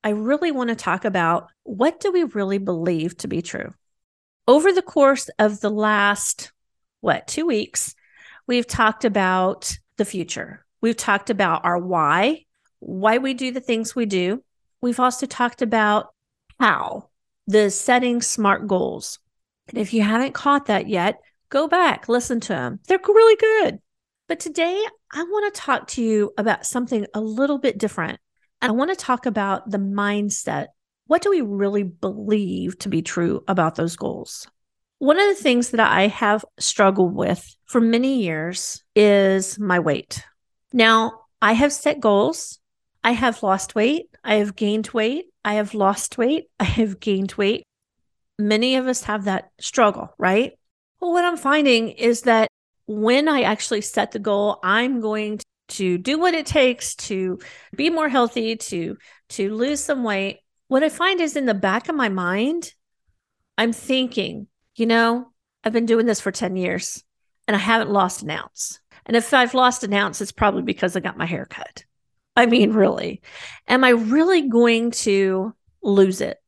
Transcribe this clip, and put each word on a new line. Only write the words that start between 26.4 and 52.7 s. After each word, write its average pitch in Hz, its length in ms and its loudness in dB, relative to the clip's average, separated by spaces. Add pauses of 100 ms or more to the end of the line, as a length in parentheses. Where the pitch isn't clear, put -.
something 233 480 -4
a 214 60 -4
little 254 380 -2
bit 254 200 -2
different. 196 440 -6 (400)
I 247 100 0
wanna 294 240 0
talk 247 300 -4
about 202 440 -2
the 202 80 -4
mindset. 202 920 -4 (380)
What 339 160 2
do 403 80 0
we 359 120 2
really 202 420 -2
believe 190 960 -4
to 202 100 -10
be 165 120 0
true 170 460 -2
about 170 280 0
those 165 200 -4
goals? - 520 -10 (500)
One 294 220 2
of 403 80 4
the 403 140 0
things 240 280 2
that 226 100 -2
I 196 280 4
have 214 360 0 (140)
struggled 196 560 2
with - 420 -4 (100)
for - 140 0
many 240 440 2
years 165 600 -6 (120)
is 196 640 4
my 185 200 0
weight. - 440 -4 (500)
Now, 226 480 2 (180)
I 220 140 4
have 277 180 2
set 294 280 -2
goals. 220 600 0 (440)
I 233 80 2
have 233 320 0
lost 190 320 -2
weight. 262 340 0 (140)
I 214 120 0
have 208 200 0
gained 214 320 -2
weight. 247 400 -2 (180)
I 208 80 -2
have 214 220 -4
lost 196 420 0
weight. 262 360 0
<laughs> - 60 -20
I 202 60 0
have 202 340 -2
gained 196 340 -2
weight. 208 300 -2 (760)
Many 220 360 2
of 254 120 0
us 254 160 -4
have 208 220 -6
that 190 260 -4 (100)
struggle, - 560 0
right? 202 400 2 (420)
Well, 349 140 -2
what 349 120 2
I'm 349 120 -2
finding 277 520 2
is 233 340 -2
that 220 260 4 (380)